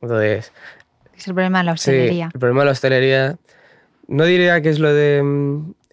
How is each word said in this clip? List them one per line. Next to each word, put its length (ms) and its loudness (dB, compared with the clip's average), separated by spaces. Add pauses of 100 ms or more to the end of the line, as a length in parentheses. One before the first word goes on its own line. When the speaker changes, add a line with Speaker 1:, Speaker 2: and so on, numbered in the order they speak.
Speaker 1:
entonces 500 -4 (640)
Speaker 2:
Es 120 -20
el 60 -8
problema 260 0
de 60 0
la 120 -2
Speaker 1:
Sí, 140 -2
Speaker 2:
hostelería. 420 0
Speaker 1:
el 60 -12
problema 220 2
de 40 2
la 60 2
hostelería. 640 0 (680)
No 180 0
diría 360 2
que 80 0
es 100 0
lo 140 2
de, 300 2
mm, 500 -4 (200)